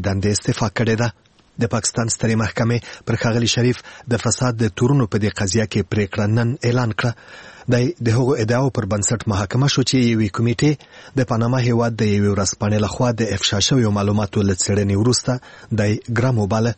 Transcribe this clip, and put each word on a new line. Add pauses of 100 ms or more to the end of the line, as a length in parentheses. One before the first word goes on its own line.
دندې
استعفا
کړې
ده. (480)
د
پاکستان
سترې
محکمې (260)
پر
ښاغلي
شریف (340)
د
فساد
د
تورونو
په
دې (100)
قضیه
کې
پریکړه (140)
نن
اعلان
کړه. (580)
دی (200)
د
هغو
ادعاو
پر
بنسټ
محاکمه
شو
چې (140)
یوې
کمیټې
د
پاناما
هیواد
د
یوې
ورځپاڼې
لخوا (120)
د
افشا
شویو
معلوماتو
له
څېړنې
وروسته (480)
دی (200)
ګرم
وباله.